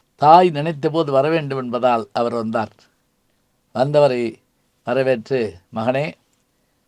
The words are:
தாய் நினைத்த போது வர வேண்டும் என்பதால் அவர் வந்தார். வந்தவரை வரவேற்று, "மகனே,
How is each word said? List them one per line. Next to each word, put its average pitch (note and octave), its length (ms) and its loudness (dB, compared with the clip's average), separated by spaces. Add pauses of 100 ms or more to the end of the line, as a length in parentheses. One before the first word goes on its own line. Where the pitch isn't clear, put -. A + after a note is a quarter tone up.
(160)
தாய் F3 340 6
நினைத்த D3+ 400 -4
போது D3+ 220 -2
வர C3+ 160 2
வேண்டும் C#3+ 300 -2
என்பதால் A#2+ 540 -2
அவர் A#2+ 220 -4
வந்தார். A2+ 380 -6 (1000)
வந்தவரை B2+ 680 0 (460)
வரவேற்று, B2 760 -2 (160)
"மகனே, B2+ 380 -4 (760)